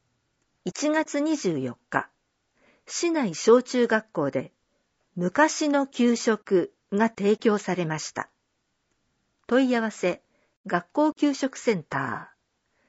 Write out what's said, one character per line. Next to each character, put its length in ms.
一 280
月 280
二 160
十 220
四 180
日、 200
市 240
内 240
小 300
中 240
学 240
校 180
で 220
昔 540
の 180
給 280
食 560
が 180
提 280
供 200
さ 160
れ 120
ま 120
し 160
た。 160
問 220
い 60
合 60
わ 100
せ、 300
学 240
校 220
給 200
食 240
セ 160
ン 100
タ 480